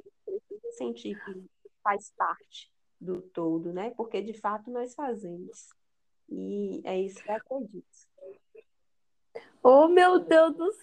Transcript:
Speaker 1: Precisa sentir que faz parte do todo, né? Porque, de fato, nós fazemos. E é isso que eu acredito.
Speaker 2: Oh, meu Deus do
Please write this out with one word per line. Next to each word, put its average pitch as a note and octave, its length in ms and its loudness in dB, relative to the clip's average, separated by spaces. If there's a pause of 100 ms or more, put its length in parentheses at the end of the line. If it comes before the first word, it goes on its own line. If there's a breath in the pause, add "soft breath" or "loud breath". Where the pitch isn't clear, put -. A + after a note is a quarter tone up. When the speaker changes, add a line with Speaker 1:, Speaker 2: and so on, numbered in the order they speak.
(240)
Speaker 1:
Precisa G#4 480 -12
sentir A#3 520 -10
que F#3+ 200 -16 (380)
faz G#3 340 -4
parte - 540 -8 (300)
do F3+ 220 -8
todo, E3 500 -6
né? G3 240 -8
Porque, A3 240 -6
de G#3 140 -8
fato, G#3+ 360 -8
nós B3 240 -8
fazemos. G3+ 720 -10 (600)
E F#3+ 560 -8
é F#3 160 -4
isso G3 220 -8
que - 80 -10
eu G#3+ 60 -4
acredito. A3 500 -12 (1800 loud breath)
Speaker 2:
Oh, C#4 260 10
meu F4+ 300 6
Deus D#4+ 380 6
do E4+ 160 -4 (100)